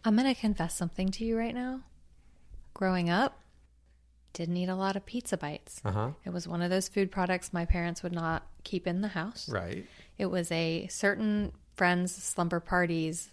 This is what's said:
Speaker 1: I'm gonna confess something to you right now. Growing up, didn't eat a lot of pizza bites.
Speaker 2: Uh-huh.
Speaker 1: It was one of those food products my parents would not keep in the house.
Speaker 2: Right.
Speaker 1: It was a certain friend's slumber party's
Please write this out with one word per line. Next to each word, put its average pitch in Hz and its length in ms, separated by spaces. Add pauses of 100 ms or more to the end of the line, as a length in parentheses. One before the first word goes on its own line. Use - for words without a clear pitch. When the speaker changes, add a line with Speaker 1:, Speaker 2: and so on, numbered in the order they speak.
Speaker 1:
I'm 214 120
gonna 262 180
confess 202 420
something 185 360
to 220 120
you 226 120
right 233 180
now. 254 260 (920)
Growing 180 360
up, 226 280 (920)
didn't 170 240
eat 180 120
a 185 80
lot 190 200
of 196 80
pizza 240 320
bites. - 480
Speaker 2:
Uh-huh. 104 260 (140)
Speaker 1:
It 185 80
was 175 160
one 170 140
of 175 80
those 190 180
food 196 220
products 180 420
my 170 120
parents 170 380
would 175 100
not 165 340 (180)
keep - 220
in 180 160
the 214 60
house. 190 400
Speaker 2:
Right. 92 360 (340)
Speaker 1:
It 202 80
was 175 260
a 165 360
certain 208 640 (240)
friend's 180 380
slumber 175 460
party's 170 720